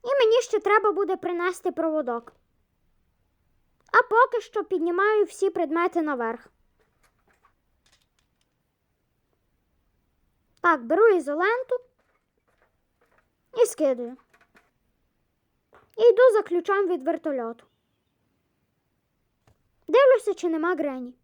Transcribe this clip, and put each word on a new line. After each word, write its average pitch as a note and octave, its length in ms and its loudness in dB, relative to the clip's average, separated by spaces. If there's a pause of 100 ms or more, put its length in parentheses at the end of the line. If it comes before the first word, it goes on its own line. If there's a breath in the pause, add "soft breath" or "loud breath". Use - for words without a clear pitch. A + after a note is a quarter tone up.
І B4+ 220 2
мені A4+ 180 4
ще - 180 -2
треба G#4 320 2
буде F#4+ 240 -4
принести F4+ 560 -6
проводок. B3 600 -6 (1600)
А B4+ 100 4
поки B4 380 2
що - 240 -8
піднімаю F#4+ 600 0
всі F#4+ 260 -4
предмети E4+ 520 -2
наверх. A#3+ 460 -6 (4000)
Так, D#4 240 0
беру F4 240 4
ізоленту F#4+ 680 -2 (1900)
і A4+ 40 6
скидаю. B3+ 500 -4 (1800)
І G#4+ 60 0
йду A#4 300 6
за G4+ 100 0
ключом F#4+ 460 -2
від E4+ 140 -4
вертольоту. C4+ 640 -6 (2250)
Дивлюся, A#4+ 460 4
чи - 140 -6
нема E4 260 -2
Гренні. C4 500 -8